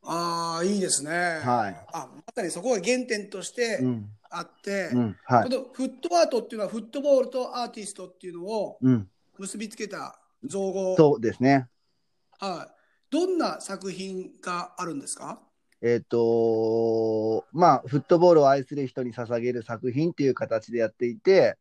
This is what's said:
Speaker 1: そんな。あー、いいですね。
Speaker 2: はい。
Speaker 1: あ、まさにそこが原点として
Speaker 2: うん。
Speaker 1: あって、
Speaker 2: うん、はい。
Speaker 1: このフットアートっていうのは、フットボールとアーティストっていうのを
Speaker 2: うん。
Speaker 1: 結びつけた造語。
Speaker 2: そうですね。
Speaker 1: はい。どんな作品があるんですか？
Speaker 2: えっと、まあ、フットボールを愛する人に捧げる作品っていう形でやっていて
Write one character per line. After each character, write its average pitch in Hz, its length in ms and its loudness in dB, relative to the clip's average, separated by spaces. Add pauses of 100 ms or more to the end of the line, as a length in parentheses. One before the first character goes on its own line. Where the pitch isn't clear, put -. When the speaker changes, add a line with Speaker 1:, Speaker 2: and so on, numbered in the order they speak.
Speaker 1:
そ 156 80 -12
ん 160 40 -4
な。 170 60 -2 (360)
あ 165 60 -4
ー、 180 40 0
い 208 100 2
い 196 60 0
で 170 80 -2
す - 120 0
ね。 151 80 -8
Speaker 2:
は 151 600 0
い。 85 240 -16
Speaker 1:
あ、 143 200 -10
ま - 80 -20 (120)
さ 233 80 -4
に 175 80 -4
そ 170 100 -8
こ 247 120 -2
が - 20 4
原 233 300 0
点 208 260 -6
と 196 100 -12
し 175 120 -12
て 226 280 -4
Speaker 2:
う 127 80 0
ん。 107 220 -6 (180)
Speaker 1:
あ 175 140 -10
っ - 80 -16 (100)
て、 190 320 -6
Speaker 2:
う 123 60 2
ん、 208 260 -2
は 123 160 4
い。 - 40 0
Speaker 1:
こ - 40 -4
の 254 240 -4
フ 262 120 -6
ッ - 140 -8
ト 339 220 0
ア 320 40 6
ー - 40 -2
ト 240 120 -2
っ - 60 -12
て 233 100 -12
い - 0 -
う - 20 -8
の 208 60 -4
は、 170 60 -6
フ 220 60 -10
ッ 220 140 -12
ト 285 100 -8
ボ 277 180 4
ー 247 40 2
ル - 80 -4
と 254 260 -6
ア 247 80 -4
ー 226 60 -10
テ 226 100 -14
ィ 196 60 -10
ス - 80 -14
ト 180 120 -16
っ - 120 -20
て - 80 -18
い 180 40 -12
う 170 40 -16
の 175 100 -12
を 208 380 -6
Speaker 2:
う 131 80 4
ん。 110 180 0 (300)
Speaker 1:
結 196 180 -12
び 214 100 -10
つ 214 100 -16
け 214 120 -10
た 143 320 -14 (240)
造 190 280 -6
語。 185 240 -2
Speaker 2:
そ 151 180 8
う 139 80 -4
で 110 100 0
す 107 100 -4
ね。 135 260 4 (680)
Speaker 1:
は 175 320 -8
い。 - 40 -20 (360)
ど 339 160 0
ん 370 120 -2
な 202 240 -4
作 190 280 -10
品 185 420 -10 (100)
が 175 340 -8
あ 180 80 -6
る 165 100 -6
ん 139 60 -6
で 139 60 -14
す - 100 -8
か？ 151 240 -14 (400)
Speaker 2:
え 117 220 2
っ - 40 -20
と、 113 1500 0
ま 156 240 6
あ、 117 100 -4
フ 131 100 -2
ッ 143 40 4
ト 175 180 4
ボ 175 140 8
ー - 20 10
ル 151 80 8
を 135 80 8
愛 139 140 2
す 143 120 -10
る 139 100 -4
人 127 180 -6
に 117 100 -8
捧 120 260 -4
げ 120 140 -2
る 117 80 -6
作 120 280 -6
品 151 200 0
っ 156 40 -10
て - 80 -4
い 139 60 4
う 123 60 2
形 110 360 -4
で 117 100 -2
や 110 80 2
っ - 20 -4
て - 160 -4
い 117 100 -4
て 160 440 4